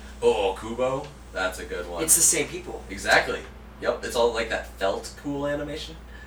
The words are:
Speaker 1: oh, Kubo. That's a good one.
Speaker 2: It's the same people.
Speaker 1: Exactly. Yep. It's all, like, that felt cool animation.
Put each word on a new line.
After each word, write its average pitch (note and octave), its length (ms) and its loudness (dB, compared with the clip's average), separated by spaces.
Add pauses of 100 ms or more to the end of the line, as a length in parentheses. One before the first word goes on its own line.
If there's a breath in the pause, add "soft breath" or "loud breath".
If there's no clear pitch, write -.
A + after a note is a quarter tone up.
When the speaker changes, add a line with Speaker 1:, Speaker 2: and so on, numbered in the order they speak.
(240 loud breath)
Speaker 1:
oh, G#2+ 360 6
Kubo. A#2+ 460 -2 (260)
That's - 280 -2
a F2 60 -8
good - 220 -6
one. F2 160 -2
Speaker 2:
It's D#3+ 120 6
the - 80 6
same D3 240 4
people. A#2+ 420 -8
Speaker 1:
Exactly. A#2+ 500 2 (420)
Yep. A#2+ 220 0
It's A#2 120 -4
all, A#2+ 180 6
like, A2+ 160 -2
that - 180 -2 (120)
felt G2+ 420 -2
cool C#3+ 260 -2
animation. F#3+ 480 -4 (320 loud breath)